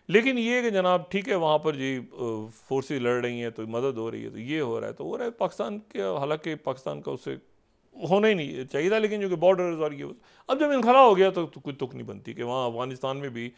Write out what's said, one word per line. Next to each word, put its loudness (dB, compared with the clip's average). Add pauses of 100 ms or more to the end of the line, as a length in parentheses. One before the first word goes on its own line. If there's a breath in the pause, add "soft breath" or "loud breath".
लेकिन 4
ये 0
कि 0
जनाब 2
ठीक -4
है 0
वहाँ 4
पर -2
जी, -2
अ, -6 (200)
फोर्सेस -2
लड़ 2
रही -4
हैं -4
तो -10
मदद -2
हो -4
रही -8
है, -10
तो -14
ये -4
हो -2
रहा -6
है, -10
तो -12
हो -6
रहा -4
है। -4 (100)
पाकिस्तान -4 (140)
के, -8 (180)
हालांकि -4 (100)
पाकिस्तान -6
का -8
उससे -10 (580)
होना 2
ही 4
नहीं -6
चाहिए -2
था, 2
लेकिन -2
जो -4
कि -2
बॉर्डर्स 4
और -2
ये, -12 (400 soft breath)
अब 0
जब 4
इनखला 6
हो 12
गया 6
तो, -2
तो -14
कोई -10
तुक -8
नहीं -10
बनती -12
कि -8
वहाँ -2
अफगानिस्तान -6
में -8
भी -10